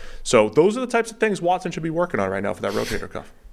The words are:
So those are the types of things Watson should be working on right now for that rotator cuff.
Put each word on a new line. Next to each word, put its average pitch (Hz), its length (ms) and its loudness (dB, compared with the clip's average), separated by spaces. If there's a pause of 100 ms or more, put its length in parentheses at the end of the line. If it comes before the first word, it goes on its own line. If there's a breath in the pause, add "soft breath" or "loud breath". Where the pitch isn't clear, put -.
(220 loud breath)
So 107 280 4
those 180 260 4
are 262 40 -4
the 254 60 -4
types 233 240 0
of - 80 -16
things 208 220 0
Watson 175 320 0
should 165 100 -8
be 165 80 -4
working 170 300 0
on 98 100 0
right 98 120 -2
now 98 100 -2
for 98 100 -14
that 104 100 -2
rotator 107 380 -4
cuff. - 220 -12 (200)